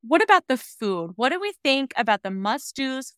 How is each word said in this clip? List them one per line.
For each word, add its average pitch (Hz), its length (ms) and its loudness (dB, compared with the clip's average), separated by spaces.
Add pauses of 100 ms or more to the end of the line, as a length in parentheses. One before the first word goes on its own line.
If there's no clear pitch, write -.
What 302 220 2
about 370 240 6
the 254 100 2
food? 180 600 -4
What 240 120 0
do 359 100 -2
we 403 140 -6 (100)
think 269 320 0
about 214 280 0
the 190 80 -6
must-dos 262 880 -4